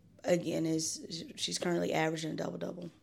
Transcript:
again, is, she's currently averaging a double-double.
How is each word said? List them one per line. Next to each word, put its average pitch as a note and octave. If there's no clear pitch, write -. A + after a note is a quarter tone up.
again, E3
is, D#3+
she's -
currently F3
averaging D#3+
a -
double-double. F3